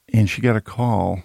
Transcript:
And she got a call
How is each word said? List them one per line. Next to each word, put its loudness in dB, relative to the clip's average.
And 2
she -8
got 2
a -4
call -2